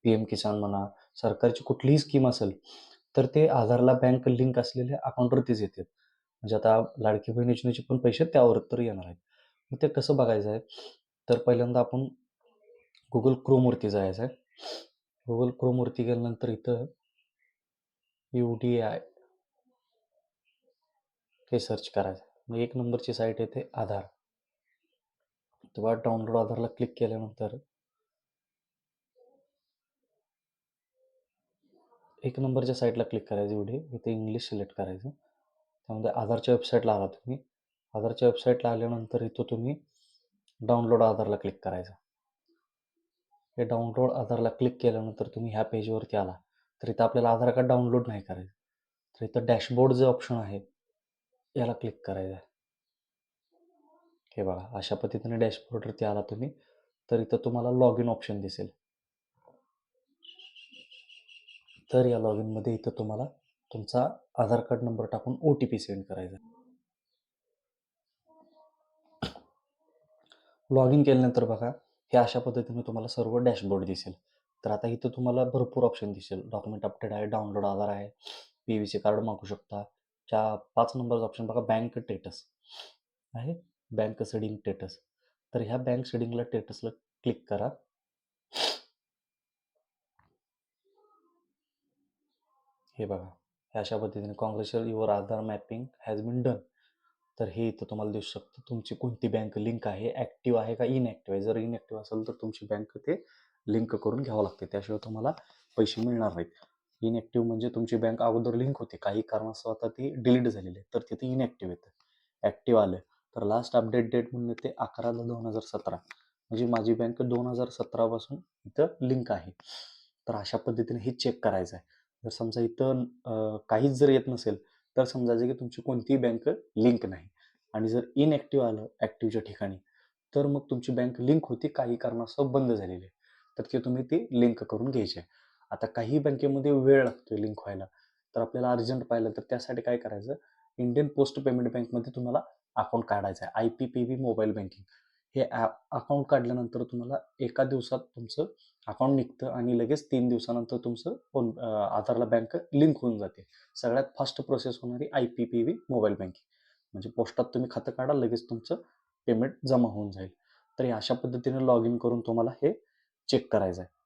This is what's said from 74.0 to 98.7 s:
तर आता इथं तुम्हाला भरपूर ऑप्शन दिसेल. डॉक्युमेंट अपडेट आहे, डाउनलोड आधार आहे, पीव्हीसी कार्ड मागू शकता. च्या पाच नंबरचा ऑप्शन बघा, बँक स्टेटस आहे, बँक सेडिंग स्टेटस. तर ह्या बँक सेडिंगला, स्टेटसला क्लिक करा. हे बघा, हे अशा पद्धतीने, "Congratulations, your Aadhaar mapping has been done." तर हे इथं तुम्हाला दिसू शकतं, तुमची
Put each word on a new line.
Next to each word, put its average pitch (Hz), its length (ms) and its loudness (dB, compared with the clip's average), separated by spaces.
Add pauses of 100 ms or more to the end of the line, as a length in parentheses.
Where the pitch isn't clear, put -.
तर 107 60 -2
आता 107 180 -2
इथं 120 200 -4
तुम्हाला 123 360 0
भरपूर 123 400 0
ऑप्शन 107 280 0
दिसेल. 98 380 -10
डॉक्युमेंट 107 340 -8
अपडेट 104 280 -6
आहे, 107 140 -4
डाउनलोड 104 400 -4
आधार 101 220 -2
आहे, 101 200 -6 (580)
पीव्हीसी 107 320 -2
कार्ड 107 220 2
मागू 107 260 -6
शकता. 104 360 -10 (460)
च्या 107 260 0 (200)
पाच 117 220 4
नंबरचा 120 280 0
ऑप्शन 110 220 -8
बघा, 113 140 0
बँक 113 380 0
स्टेटस - 460 -10 (920)
आहे, 131 200 -6 (360)
बँक 110 320 -2
सेडिंग 107 340 -4
स्टेटस. 95 420 -8 (560)
तर 120 60 0
ह्या 113 160 -2
बँक 127 300 -2
सेडिंगला, 117 380 -4
स्टेटसला 113 460 -6 (320)
क्लिक - 280 -4
करा. 104 180 -2 (4000)
हे 107 80 -6
बघा, 92 220 -8 (460)
हे 110 40 -6
अशा 107 200 -4
पद्धतीने, 104 360 -8 (100)
"Congratulations, 110 500 -4
your 110 140 0
Aadhaar 107 380 -2
mapping 113 380 -8 (240)
has 107 160 -4
been 123 180 -2
done." 120 160 0 (800)
तर 110 100 -2
हे 113 200 -2
इथं 110 220 -8
तुम्हाला 107 220 -6
दिसू 104 260 -8
शकतं, - 300 -20
तुमची 113 260 -8